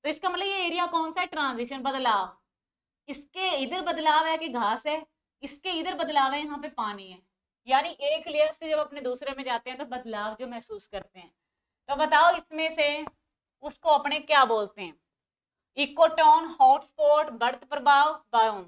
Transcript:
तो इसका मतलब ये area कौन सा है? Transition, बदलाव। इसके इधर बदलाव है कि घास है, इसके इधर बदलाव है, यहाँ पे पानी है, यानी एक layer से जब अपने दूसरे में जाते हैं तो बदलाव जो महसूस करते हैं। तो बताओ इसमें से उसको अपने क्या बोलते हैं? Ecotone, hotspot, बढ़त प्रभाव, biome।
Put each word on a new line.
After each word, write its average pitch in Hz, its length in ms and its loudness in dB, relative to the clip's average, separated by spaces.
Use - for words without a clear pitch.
तो 294 40 -2
इसका 370 220 -4
मतलब 359 160 -4
ये 392 200 -4
area 349 220 -2
कौन 320 240 -2
सा 359 80 -6
है? 359 80 -2
Transition, 262 540 -6
बदलाव। 240 560 -2
इसके 370 480 -8
इधर 269 260 -4
बदलाव 311 440 0
है 320 120 0
कि 320 120 -8
घास 240 360 -2
है, 311 180 -4
इसके - 300 -10
इधर 339 240 -4
बदलाव 277 360 0
है, 294 80 -4
यहाँ 294 180 -10
पे - 120 -12
पानी 202 400 -10
है, 180 80 -20
यानी 269 200 2
एक 311 260 -2
layer 302 240 2
से 320 160 -12
जब 302 100 0
अपने 285 220 -6
दूसरे 262 340 -8
में 269 100 -12
जाते 254 260 -6
हैं 254 80 -12
तो 294 80 -10
बदलाव 220 480 -10
जो 247 120 -12
महसूस 240 400 -14
करते 190 320 -14
हैं। 175 120 -20
तो 277 80 -4
बताओ 311 400 6
इसमें 320 340 -4
से 302 340 -2
उसको 302 260 -4
अपने 285 300 2
क्या 294 260 4
बोलते 214 360 -4
हैं? 160 120 -12
Ecotone, 320 680 4
hotspot, 294 720 4
बढ़त 233 340 -4
प्रभाव, 285 460 4
biome। 220 360 2